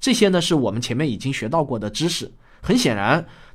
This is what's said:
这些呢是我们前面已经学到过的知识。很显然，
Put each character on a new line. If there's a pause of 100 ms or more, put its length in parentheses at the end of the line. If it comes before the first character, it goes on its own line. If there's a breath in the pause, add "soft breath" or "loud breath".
这
些
呢
是
我
们
前
面
已
经
学
到
过
的
知
识。 (280 soft breath)
很
显
然， (300 loud breath)